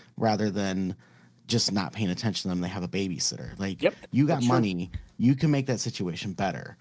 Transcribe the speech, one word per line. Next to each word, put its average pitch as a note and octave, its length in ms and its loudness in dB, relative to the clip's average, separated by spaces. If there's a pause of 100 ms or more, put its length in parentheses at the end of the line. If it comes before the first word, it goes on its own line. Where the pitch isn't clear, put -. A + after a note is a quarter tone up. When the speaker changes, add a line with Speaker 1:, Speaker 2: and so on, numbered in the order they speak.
(160)
Speaker 1:
rather G#2+ 340 2
than F#2+ 460 -2 (500)
just A#2 260 0
not F#2+ 200 -2
paying G#2 180 -2
attention F#2 340 -2
to G2 40 -2
them. F2+ 140 -2
They F2 60 -2
have F#2 160 -6
a F2+ 40 -6
babysitter. F2+ 720 -4
Like, G2 240 -4
Speaker 2:
Yep. E3+ 120 2 (180)
Speaker 1:
you C3+ 140 6
got D#3+ 100 4
Speaker 2:
That's A#2+ 100 2
true. B2 80 6
Speaker 1:
money, F#2 360 2 (280)
you B2+ 180 6
can D#3 140 2
make C#3 160 2
that A2+ 120 0
situation F#2 540 -4
better. F2 480 -4